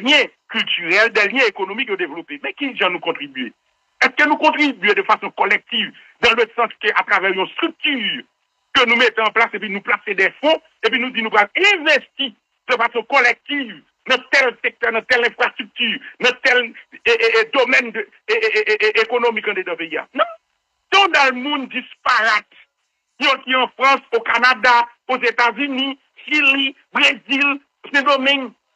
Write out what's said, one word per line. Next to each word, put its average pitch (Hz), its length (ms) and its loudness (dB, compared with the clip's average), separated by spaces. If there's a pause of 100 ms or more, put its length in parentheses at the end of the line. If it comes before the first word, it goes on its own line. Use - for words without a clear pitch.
liens 262 240 2 (220)
culturels, 208 640 0
des 208 180 2
liens 247 180 0
économiques 202 460 -6
développés. 160 500 -8
Mais 381 100 -10
qui 277 200 -8
vient 196 160 -2
nous 175 100 -6
contribuer? 139 520 -8 (520)
Est-ce - 80 2
que 294 180 2
nous 302 80 2
contribuons 285 560 0
de 196 80 0
façon 202 300 -2
collective, 202 600 -2 (300)
dans 233 120 4
le 226 220 2
sens 226 140 0 (100)
qu'à 208 240 0
travers 196 280 0
une 190 160 -2
structure 254 760 -4 (520)
que 262 100 4
nous 233 100 2
mettons 233 280 2
en 214 80 0
place 226 220 2
et 214 40 -8
puis 202 140 -8
nous 202 100 -6
placer 214 320 -2
des 185 160 2 (100)
fonds, 311 220 2 (220)
et 220 80 2
puis 226 80 0
nous 247 100 -4
disons 220 220 -4
nous - 40 0
allons 320 460 2
investir 277 500 -2 (380)
de 254 60 0
façon 220 280 -2
collective 240 800 -2 (240)
dans 254 120 0 (120)
tel 269 340 2
secteur, 233 280 -4
dans 220 100 -2
telle 240 240 0
infrastructure, 226 760 -4 (200)
dans 247 120 2 (120)
tel, 247 300 2 (320)
et, 226 40 4
et, 226 300 2
et 220 120 2
domaine 254 400 2
de, 208 160 -8 (200)
et, 208 60 0
et, 214 380 0
et, 214 140 0
et, 214 160 2
économique 233 460 -2
dans 208 60 -2
le 180 220 -6
pays? 160 220 -8 (160)
Non. 294 100 -2 (680)
Tout 392 160 4
dans 277 260 2
le 247 80 -8
monde 277 280 -6
disparate. 220 760 -2 (760)
Il 254 60 -2
y 294 40 2
a 262 80 2
qui 262 180 -4
en 254 140 0
France, 262 320 2 (120)
au 226 60 0
Canada, 240 680 2 (200)
aux 254 100 -2
États-Unis, 254 800 -2 (260)
Chili, 277 520 0 (180)
Brésil, 277 640 0 (320)
ces 277 120 2
domaines 269 480 2 (240)